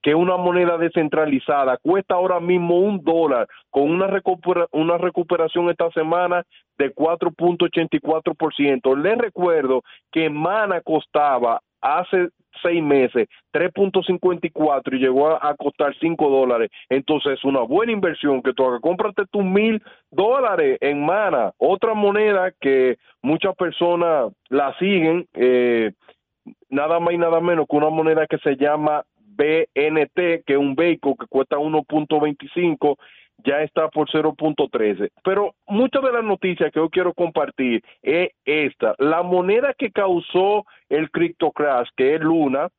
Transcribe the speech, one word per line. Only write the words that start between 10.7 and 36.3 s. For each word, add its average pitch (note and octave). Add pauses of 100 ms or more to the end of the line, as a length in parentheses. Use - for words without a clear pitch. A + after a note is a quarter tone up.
costaba A#2+ (180)
hace F3 (340)
seis F3
meses C3 (240)
tres E3
punto G3
cincuenta F3
y -
cuatro C#3+
y B2+
llegó C3
a, D3
a D3
costar C#3+
cinco D#3
dólares. B2+ (180)
Entonces C#3
es C3
una C#3
buena F#3
inversión D#3
que C3
tú C3
hagas. B2
Cómprate G3
tus G3+
mil G#3 (280)
dólares F#3
en C#3+
Mana, D#3+
otra F#3+
moneda G3+
que C3 (240)
muchas E3
personas E3+ (160)
la C3+
siguen, F3
eh, A#2+ (760)
nada D#3
más F3
y E3+
nada E3
menos E3
que D3
una D3+
moneda D#3+
que D#3
se C#3
llama D3+ (300)
B D#3
N D3
T, E3+
que C#3
es C#3
un C#3
vehículo D3+
que A#2
cuesta C3+
uno D3+
punto D3+
veinticinco, D3 (460)
ya C#3+
está D#3
por D3+
cero D#3
punto D3+
trece. G#2 (140)
Pero G3 (120)
muchas B3+
de C4
las A#3
noticias F#3